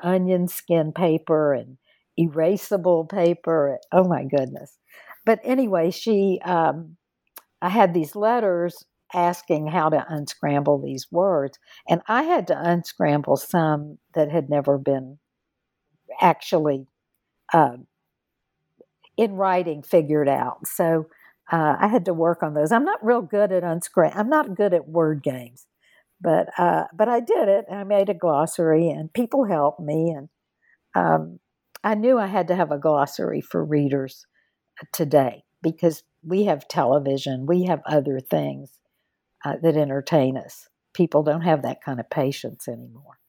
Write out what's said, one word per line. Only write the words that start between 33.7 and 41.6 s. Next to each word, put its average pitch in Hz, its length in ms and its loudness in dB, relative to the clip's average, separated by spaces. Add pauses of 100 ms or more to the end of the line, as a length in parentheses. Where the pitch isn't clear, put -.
today 135 520 0 (180)
because 165 400 -2 (200)
we 185 220 0
have 156 240 -2
television, 135 800 0
we 180 180 2
have 165 220 0
other 143 340 0
things, 139 580 -6 (680)
uh, 143 180 -4
that 160 140 4
entertain 139 600 0
us. - 320 -14 (260)
People 156 280 2
don't 156 200 -2
have 156 200 2